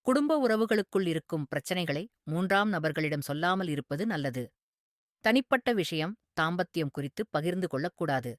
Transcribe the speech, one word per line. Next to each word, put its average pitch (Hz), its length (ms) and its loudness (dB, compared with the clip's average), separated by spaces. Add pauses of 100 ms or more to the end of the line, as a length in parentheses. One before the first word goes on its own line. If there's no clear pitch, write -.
குடும்ப 294 460 2
உறவுகளுக்குள் 220 600 2
இருக்கும் 156 480 -2
பிரச்சனைகளை 165 520 -4 (160)
மூன்றாம் 190 460 2
நபர்களிடம் 156 520 -2
சொல்லாமல் 175 460 -2
இருப்பது 147 380 -4
நல்லது. 135 460 -4 (680)
தனிப்பட்ட 254 540 2
விஷயம், 170 420 0 (260)
தாம்பத்தியம் 165 500 0
குறித்து 143 380 -6
பகிர்ந்து 175 380 -2
கொள்ளக்கூடாது. 135 720 -2